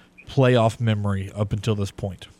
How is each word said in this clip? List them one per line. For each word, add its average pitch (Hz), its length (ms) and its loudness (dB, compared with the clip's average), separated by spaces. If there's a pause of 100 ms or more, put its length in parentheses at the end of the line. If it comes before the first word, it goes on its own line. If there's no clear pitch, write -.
(280)
playoff 123 520 4
memory 101 540 -2
up 104 180 -2
until 107 220 -2
this 101 160 -4
point. - 380 -10 (120)